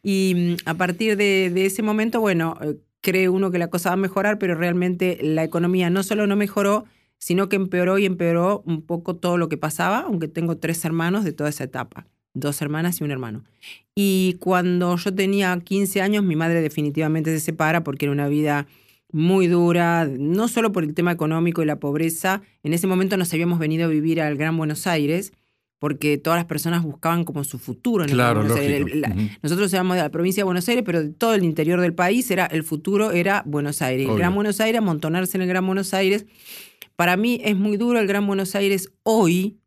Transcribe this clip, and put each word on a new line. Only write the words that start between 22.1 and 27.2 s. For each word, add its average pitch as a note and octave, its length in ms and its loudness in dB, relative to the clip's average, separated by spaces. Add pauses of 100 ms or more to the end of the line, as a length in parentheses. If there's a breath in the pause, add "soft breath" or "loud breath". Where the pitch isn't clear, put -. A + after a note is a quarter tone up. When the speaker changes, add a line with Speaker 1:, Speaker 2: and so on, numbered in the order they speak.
Speaker 1:
En D3+ 100 0
ese F3 140 0
momento F#3+ 280 2
nos F3 160 -2
habíamos E3+ 280 0
venido D#3+ 240 0
a E3 40 0
vivir D#3+ 320 0
al D3+ 160 0
Gran D#3+ 200 0
Buenos D#3 320 -2
Aires, E3 440 0 (480)
porque D3 380 0
todas D#3+ 200 0
las E3+ 80 -2
personas E3 360 -2
buscaban E3 420 -2